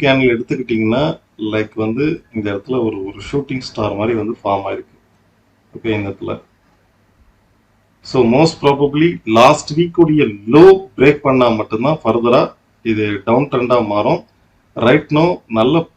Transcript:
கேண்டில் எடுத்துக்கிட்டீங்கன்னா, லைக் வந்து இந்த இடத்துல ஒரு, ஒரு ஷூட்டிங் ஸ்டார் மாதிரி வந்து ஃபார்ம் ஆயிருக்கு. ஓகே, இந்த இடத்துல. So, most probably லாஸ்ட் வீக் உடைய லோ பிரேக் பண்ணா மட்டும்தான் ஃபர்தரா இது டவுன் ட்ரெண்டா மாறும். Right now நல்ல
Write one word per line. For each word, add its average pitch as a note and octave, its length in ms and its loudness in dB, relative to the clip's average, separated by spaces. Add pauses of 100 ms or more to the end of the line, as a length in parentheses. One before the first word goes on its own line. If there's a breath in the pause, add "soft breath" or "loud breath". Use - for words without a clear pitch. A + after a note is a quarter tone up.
கேண்டில் C3+ 300 2
எடுத்துக்கிட்டீங்கன்னா, A#2+ 840 -4 (180)
லைக் G#2+ 360 -4
வந்து A2+ 500 -4 (100)
இந்த G#2 200 -4
இடத்துல B2 300 -4
ஒரு, G2+ 200 -6
ஒரு G2+ 160 -14 (120)
ஷூட்டிங் C3+ 360 -6
ஸ்டார் G#2 260 -6
மாதிரி A2 240 -2
வந்து G#2+ 260 -6
ஃபார்ம் G2+ 240 -2
ஆயிருக்கு. - 280 -12 (800)
ஓகே, A2+ 240 -6
இந்த G2+ 120 -6
இடத்துல. - 320 -12 (1600)
So, - 200 0
most D3 360 2
probably C#3+ 480 2 (160)
லாஸ்ட் C3+ 540 2
வீக் E3+ 240 0
உடைய D3+ 220 4
லோ A2+ 380 2 (340)
பிரேக் C#3+ 300 2
பண்ணா B2+ 220 2
மட்டும்தான் A2+ 560 -2
ஃபர்தரா A#2+ 500 0 (280)
இது G#2+ 420 -4
டவுன் C3 240 0
ட்ரெண்டா A#2+ 380 -2
மாறும். G#2+ 380 -2 (520)
Right C#3 300 2 (120)
now F3 280 0
நல்ல A#2 500 0